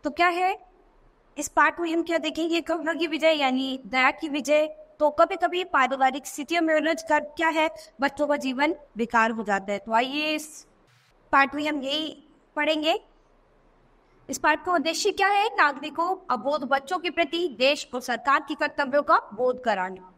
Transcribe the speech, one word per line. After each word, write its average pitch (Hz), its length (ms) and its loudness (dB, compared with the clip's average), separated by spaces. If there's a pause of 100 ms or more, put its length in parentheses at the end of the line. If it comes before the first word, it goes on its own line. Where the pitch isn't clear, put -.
तो 294 60 -4
क्या 339 180 2
है 370 320 0 (760)
इस 190 100 -6
पाठ 311 320 2
में 330 140 -2
हम 330 80 0
क्या 330 160 -2
देखेंगे? 320 440 -2
करुणा 330 320 -4
की 320 140 -2
विजय 311 240 2
यानी 262 540 0
दया 262 260 2
की 302 180 -8
विजय। 302 380 2 (320)
तो 302 100 4
कभी-कभी 349 540 2
पारिवारिक 269 640 0
स्थितियों 330 340 -4
में 320 140 2
उलझ 320 260 0
कर 302 180 2
क्या 320 280 -4
है, 320 220 2 (320)
बच्चों 285 260 -2
का 285 80 2
जीवन 277 400 -2 (220)
बेकार 233 340 2
हो 220 120 -6
जाता 196 280 -2
है। 202 60 -4
तो 220 140 -8
आइए 285 440 0
इस - 320 -12 (640)
पाठ 277 240 2
में 302 140 -4
हम 294 120 -4
यही 294 420 -6 (320)
पढ़ेंगे। 311 480 0 (1300)
इस 277 80 -6
पाठ - 280 0
का 359 80 0
उद्देश्य 320 380 0
क्या 381 160 2
है? 403 200 2
नागरिकों, 311 680 0 (140)
अबोध 262 340 0
बच्चों 269 360 -2
के 349 100 -4
प्रति 339 500 -2
देश 277 340 2
और 247 80 -4
सरकार 262 460 0
के 302 80 -6
कर्तव्यों 285 480 0
का 320 140 6 (160)
बोध 247 300 -2
कराना 185 540 -4